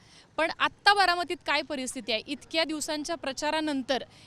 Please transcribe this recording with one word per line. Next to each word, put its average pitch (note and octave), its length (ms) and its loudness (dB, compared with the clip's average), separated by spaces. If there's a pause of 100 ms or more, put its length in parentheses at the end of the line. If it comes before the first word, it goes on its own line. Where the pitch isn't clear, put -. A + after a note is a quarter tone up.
(380)
पण D#4+ 220 2
आत्ता D#4 340 4
बारामतीत F4 440 2 (100)
काय D4+ 140 2
परिस्थिती C4 500 -6
आहे? A3 160 0
इतक्या D#4+ 360 -2
दिवसांच्या D#4 520 -4
प्रचारानंतर, C#4+ 880 -2 (240)